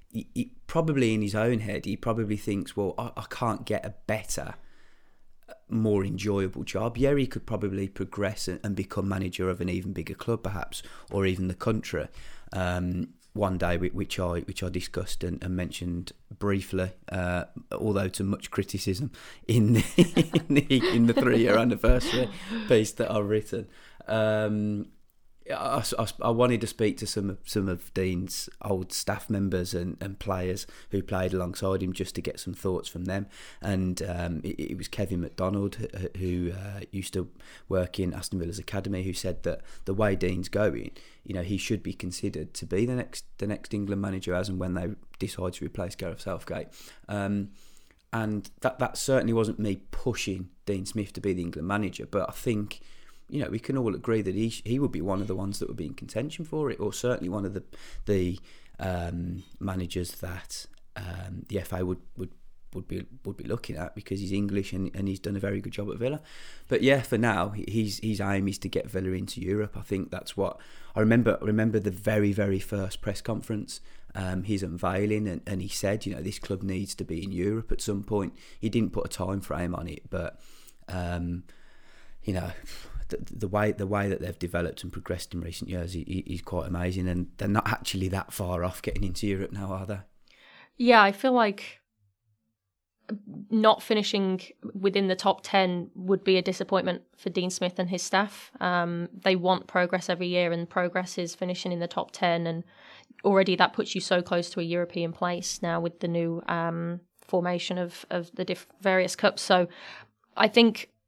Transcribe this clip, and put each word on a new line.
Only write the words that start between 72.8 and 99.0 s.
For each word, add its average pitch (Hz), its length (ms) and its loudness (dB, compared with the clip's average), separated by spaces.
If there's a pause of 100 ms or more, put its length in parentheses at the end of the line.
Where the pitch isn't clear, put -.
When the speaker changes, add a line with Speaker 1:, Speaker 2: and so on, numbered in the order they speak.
Speaker 1:
press - 180 -2
conference, - 640 -4 (320)
um, 92 300 -2
his 101 180 0
unveiling, 98 640 0
and, 87 180 -4
and 98 140 -2
he 101 80 -4
said, 104 380 0
you - 80 -4
know, - 80 -8
"This 95 160 -4
club 95 240 -4
needs 98 320 -2
to 95 100 -6
be 82 180 -4
in 98 80 -4
Europe 101 420 0
at - 100 2
some 104 220 -2
point." 101 300 -2 (240)
He 110 120 0
didn't 107 240 2
put 85 100 0
a - 60 -6
time 95 320 -2
frame 87 320 -2
on 82 120 -6
it, 80 220 -10
but, 85 320 -6 (480)
um, 87 560 -2 (800)
you 104 100 -2
know, 92 200 -2 (560)
the, - 100 -4 (120)
the 107 180 -4
way, 104 240 2
the 101 140 -2
way 101 220 2
that 95 120 0
they've - 180 -8
developed 85 440 -2
and 87 100 -8
progressed - 400 -6
in 90 80 -4
recent 85 300 -8
years 90 260 -4
i-, 82 100 -4
i-, 92 200 -4
is 85 160 -4
quite - 240 -4
amazing, 90 420 0
and 87 200 0 (100)
they're 104 100 -2
not 104 180 4
actually - 420 -2
that 95 240 -4
far 90 320 -2
off 92 180 -4
getting 98 220 0
into 98 220 -2
Europe 95 260 0
now, 98 200 -6
are 95 140 -6
they? 98 140 -6 (760)
Speaker 2:
Yeah, 233 260 10
I 202 100 8
feel 254 200 2
like 214 480 2 (1700)
not 214 320 8
finishing 196 600 2 (320)
within 196 340 4
the 185 80 4
top - 260 4
ten 180 520 4
would 185 280 2
be 190 140 6
a 185 60 6
disappointment 185 580 0 (160)
for - 140 -4
Dean 180 180 0
Smith - 300 -2
and 185 100 0
his 185 140 -2
staff. - 480 0 (100)
Um, 175 540 0